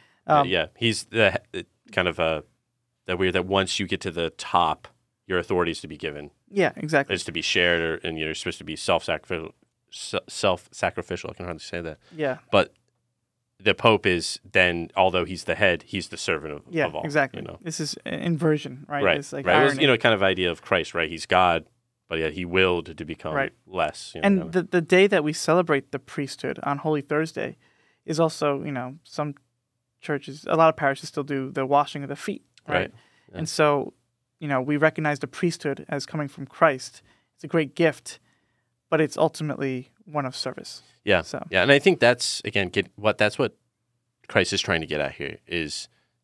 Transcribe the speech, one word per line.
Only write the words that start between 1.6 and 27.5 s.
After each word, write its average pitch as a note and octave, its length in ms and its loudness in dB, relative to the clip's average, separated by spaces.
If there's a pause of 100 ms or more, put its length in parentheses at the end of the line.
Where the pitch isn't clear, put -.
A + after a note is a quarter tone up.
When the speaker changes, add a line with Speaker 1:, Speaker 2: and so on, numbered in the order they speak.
Speaker 1:
kind F2+ 160 0
of E2+ 120 0
a, D#2+ 240 0 (640)
that F2+ 100 -2
weird F#2 160 2
that F#2 140 0
once F#2+ 320 0
you G2 80 -4
get F#2 140 -4
to F#2+ 100 -6
the E2 200 -2
top, - 560 -2 (380)
your F#2 140 -2
authority E2+ 320 0
is D#2 100 -10
to - 60 -12
be D2+ 100 -14
given. D2 320 -10 (200)
Speaker 2:
Yeah, F#3+ 280 0
exactly. D3 380 -2
Speaker 1:
Is E2+ 100 -4
to F2+ 60 -8
be D#2+ 100 -6
shared, F2 400 2
or, E2 260 -2
and D#2+ 120 -6
you're D#2 160 -4
supposed - 240 -8
to - 40 -16
be D#2 120 -10
self-sacrificial. D#2+ 760 -2 (360)
se-, - 300 -8 (100)
self-sacrificial. - 1000 -2
I - 20 -16
can F2+ 120 -12
hardly E2+ 140 -10
say F2 220 -10
that. D#2+ 160 -10 (180)
Speaker 2:
Yeah. C#3 220 -4 (140)
Speaker 1:
But G2 220 4 (840)
the G2 140 2
Pope G#2+ 320 4
is F2+ 340 0 (100)
then, F2 460 2
although F2+ 300 4
he's F2+ 200 -8
the E2+ 100 -2
head, F2+ 320 2
he's F2+ 220 -6
the E2 80 -12
servant D#2 360 -4
of, D2 160 -12
Speaker 2:
Yeah, D#3+ 160 -2
Speaker 1:
of - 100 -6
all, - 80 -4
Speaker 2:
exactly. C#3+ 380 -2
Speaker 1:
you - 60 -10
know? - 160 -12
Speaker 2:
This E3 160 -8
is D3+ 260 -6
i-, - 40 -8
inversion, D3+ 800 -2
right? C#3+ 160 -4
Speaker 1:
Right, D#3 140 4
Speaker 2:
It's C#3 160 -10
like C#3 140 -8
Speaker 1:
right. D3+ 140 6
It - 20 6
was, C#3 80 4
Speaker 2:
irony. C#3 100 -4
Speaker 1:
you D3+ 60 6
know, B2 100 6
kind A#2 160 4
of G2 80 2
idea F#2 300 2
of D#2+ 100 -8
Christ, F2 320 0
right? E2 160 -2
He's D#2+ 160 -10
God, F2+ 400 4 (440)
but E2 100 -2
yet D#2 140 -2
he F2+ 120 -6
willed F2 520 2
to E2 80 -10
become D#2+ 280 -8
Speaker 2:
Right. C3+ 180 -2 (140)
Speaker 1:
less. - 500 -4
You D#2+ 60 -10
know, - 60 2
Speaker 2:
And G3 160 4
Speaker 1:
kinda. F3 180 -2
Speaker 2:
the, F3+ 60 -6
the F3 140 2
day F#3 260 6
that F#3+ 180 2
we D3+ 80 -2
celebrate D#3 580 0
the C3+ 80 -6
priesthood - 640 -8
on C#3+ 140 -2
Holy D3+ 240 -2
Thursday - 560 -4 (480)